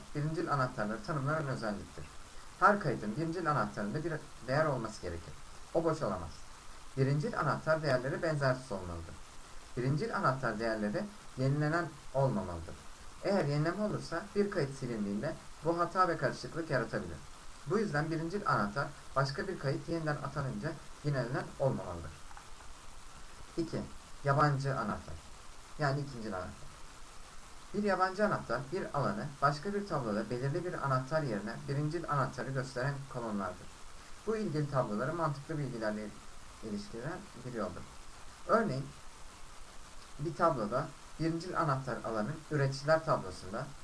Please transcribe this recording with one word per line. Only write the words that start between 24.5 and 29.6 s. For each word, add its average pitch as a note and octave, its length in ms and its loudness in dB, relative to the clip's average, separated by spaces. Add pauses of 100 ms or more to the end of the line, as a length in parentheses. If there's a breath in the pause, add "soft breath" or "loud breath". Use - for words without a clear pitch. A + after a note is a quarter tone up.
anahtar. - 360 -2 (640)
Yani C#3+ 220 2
ikincil A2 340 -6
anahtar. - 340 -6 (1040)
Bir G#3 80 2
yabancı F#3+ 440 4
anahtar, B2 340 2 (120)
bir - 260 -2
alanı A2+ 280 2 (160)
başka D3+ 320 2